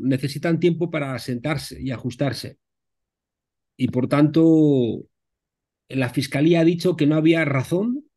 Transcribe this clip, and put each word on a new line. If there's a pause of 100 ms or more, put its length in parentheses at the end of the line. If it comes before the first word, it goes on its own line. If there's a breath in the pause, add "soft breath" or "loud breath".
necesitan
tiempo
para
asentarse
y
ajustarse. (1160)
Y
por
tanto, (800)
la
Fiscalía
ha
dicho
que
no
había
razón (100)